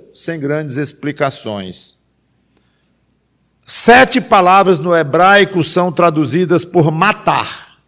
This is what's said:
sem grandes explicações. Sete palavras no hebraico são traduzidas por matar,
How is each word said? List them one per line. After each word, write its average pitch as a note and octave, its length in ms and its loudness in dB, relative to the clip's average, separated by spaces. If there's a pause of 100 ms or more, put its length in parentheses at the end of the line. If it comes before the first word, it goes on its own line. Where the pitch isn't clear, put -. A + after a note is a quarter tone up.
(140)
sem E3 240 -10
grandes D3 380 -6
explicações. C3+ 1200 -8 (1700)
Sete B3 540 2
palavras F#3 580 2
no E3+ 160 -2
hebraico F3+ 680 2
são F3+ 260 -2
traduzidas E3 720 0
por D#3+ 280 0
matar, D#3 960 -4